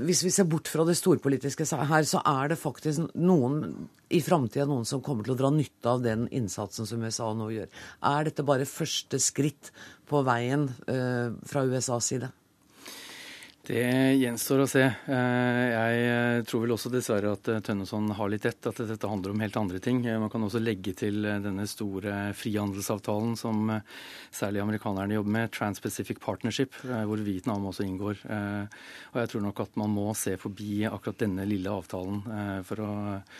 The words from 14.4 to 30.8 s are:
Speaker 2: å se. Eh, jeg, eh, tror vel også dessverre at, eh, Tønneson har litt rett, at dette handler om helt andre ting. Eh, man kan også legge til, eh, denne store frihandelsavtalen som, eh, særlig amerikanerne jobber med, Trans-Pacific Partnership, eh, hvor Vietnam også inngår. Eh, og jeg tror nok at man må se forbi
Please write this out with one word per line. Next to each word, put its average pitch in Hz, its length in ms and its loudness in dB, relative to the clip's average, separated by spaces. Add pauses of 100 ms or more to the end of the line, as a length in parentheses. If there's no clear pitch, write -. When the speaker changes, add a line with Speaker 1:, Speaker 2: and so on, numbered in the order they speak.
Speaker 2:
å - 20 6
se. 135 160 6
Eh, 123 880 2
jeg, 117 280 2 (120)
eh, 120 380 2
tror 113 160 0
vel 120 100 2
også 113 160 -2
dessverre 107 460 0
at, - 180 -6
eh, 110 80 0
Tønneson 107 460 -2 (100)
har 104 140 -2
litt 107 160 -2
rett, - 180 -4
at 113 160 -4
dette 110 300 -6
handler 98 180 -4
om 107 140 -2
helt 107 180 -2
andre 95 160 -2
ting. 120 300 0
Eh, 113 100 0
man 107 140 -2
kan 113 100 -2
også 107 160 -2
legge 104 400 -2
til, 107 260 -2
eh, 104 140 -2
denne 101 320 -4
store 101 640 -4
frihandelsavtalen 104 1040 -2
som, 110 320 0
eh, 110 120 0 (520)
særlig 101 300 -2
amerikanerne 104 500 -2
jobber 104 160 0
med, 110 220 0
Trans-Pacific 104 680 -4
Partnership, 113 540 -4 (100)
eh, 120 220 -4
hvor 107 160 -2
Vietnam 101 480 -2
også 101 160 -4
inngår. 101 400 -4
Eh, 104 400 -4 (480)
og 123 80 0
jeg 117 80 -2
tror 110 140 -4
nok 101 160 -4
at - 180 -4
man 107 160 0
må 104 220 0
se 98 200 -2
forbi 104 540 -4